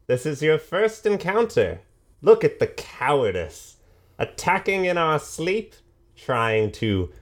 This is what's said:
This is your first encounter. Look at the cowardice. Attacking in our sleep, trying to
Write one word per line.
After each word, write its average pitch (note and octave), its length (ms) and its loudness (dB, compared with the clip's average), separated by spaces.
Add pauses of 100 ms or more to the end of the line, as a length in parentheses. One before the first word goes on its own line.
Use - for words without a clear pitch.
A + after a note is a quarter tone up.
This B2 180 0
is D3 160 -4
your D#3 160 4
first G#3+ 480 -2
encounter. F#3 760 0 (400)
Look A3 240 6
at - 140 0
the C#3+ 80 0
cowardice. G#2+ 1120 -4 (420)
Attacking F#3+ 640 -2
in F3 140 0
our D#3 200 2
sleep, F3 560 -6 (420)
trying A2+ 560 0
to G2 380 -2 (100)